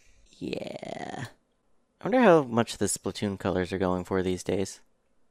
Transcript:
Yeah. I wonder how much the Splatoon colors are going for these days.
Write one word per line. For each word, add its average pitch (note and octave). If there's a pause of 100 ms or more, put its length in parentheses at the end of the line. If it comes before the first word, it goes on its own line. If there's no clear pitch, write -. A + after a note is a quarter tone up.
(400)
Yeah. - (760)
I -
wonder A3
how E3+
much A#2
the G#2
Splatoon G2
colors F2+
are F#2
going F2+
for F#2+
these F#2
days. F#2+ (520)